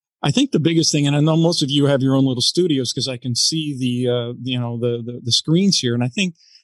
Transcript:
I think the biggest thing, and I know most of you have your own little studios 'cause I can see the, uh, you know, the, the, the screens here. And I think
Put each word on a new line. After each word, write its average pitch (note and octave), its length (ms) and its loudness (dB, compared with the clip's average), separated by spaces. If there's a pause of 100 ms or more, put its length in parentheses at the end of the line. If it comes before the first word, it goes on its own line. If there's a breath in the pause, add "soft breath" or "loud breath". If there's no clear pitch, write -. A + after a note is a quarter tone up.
(220)
I D3 100 0
think C4+ 200 0
the G#3+ 80 2
biggest E3 320 2
thing, D3 140 2
and C#3+ 100 2
I D3 40 2
know D#3 160 4
most E3 260 2
of C#3 80 -2
you C#3+ 180 2
have C#3 140 2
your C3+ 140 2
own C3+ 100 4
little B2 160 -2
studios D3+ 520 0
'cause C3+ 160 -4
I B2+ 80 -8
can A#2+ 180 -6
see D3+ 420 -2
the, B2 320 -2
uh, A#2+ 320 -2
you B2+ 160 -4
know, A#2+ 220 -4
the, A#2+ 240 -2
the, A#2+ 180 -12
the A#2 120 -6
screens F3+ 460 2
here. A#2+ 140 -2
And A#2+ 100 0
I B2 40 0
think F3 280 -2 (280 soft breath)